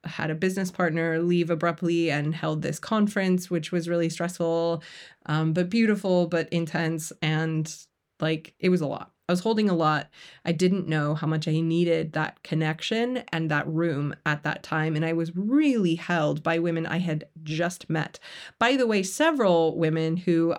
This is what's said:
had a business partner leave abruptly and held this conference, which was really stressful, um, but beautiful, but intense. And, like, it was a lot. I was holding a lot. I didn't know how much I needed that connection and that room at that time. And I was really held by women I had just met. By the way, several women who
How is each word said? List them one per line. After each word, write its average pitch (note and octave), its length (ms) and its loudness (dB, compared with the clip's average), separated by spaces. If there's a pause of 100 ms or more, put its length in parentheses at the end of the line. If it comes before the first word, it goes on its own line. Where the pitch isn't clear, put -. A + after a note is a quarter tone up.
had - 260 -6
a D#3+ 60 -2
business F#3 360 0
partner E3 480 0
leave E3+ 300 2
abruptly E3+ 600 0
and D3 240 0
held D#3 260 -4
this D3 180 -4
conference, G3 720 0
which E3 220 -2
was E3+ 180 -2
really E3+ 200 2
stressful, E3 760 -2 (420)
um, D#3+ 280 0
but F3+ 160 0
beautiful, G#3 580 2
but E3 220 0
intense. E3 600 -2 (100)
And, D#3 520 0 (460)
like, D#3+ 400 -4
it F#3 100 0
was F3+ 120 4
a D3 60 -2
lot. - 240 -8 (180)
I - 20 -2
was F3+ 80 2
holding G#3+ 300 2
a F3+ 60 2
lot. D#3 340 2 (340)
I E3 80 -2
didn't F3+ 380 2
know D3+ 260 0
how D#3 100 -4
much D#3 220 0
I D#3 140 2
needed E3 520 0
that - 300 -6
connection A3 880 -2
and D#3+ 180 -2
that D3 160 0
room D#3 480 -2 (120)
at D3 180 -2
that - 180 -6
time. D#3 360 -2
And D#3+ 80 0
I E3 80 -2
was E3 240 -2
really A3 580 4
held D#3 480 0
by E3 160 0
women E3 260 0
I - 120 -4
had D#3+ 260 -2 (180)
just D#3+ 480 -4
met. D#3+ 300 -4 (400)
By B3 160 4
the B3+ 100 2
way, G#3+ 180 2
several G3 760 2
women D#3+ 400 0
who E3+ 420 2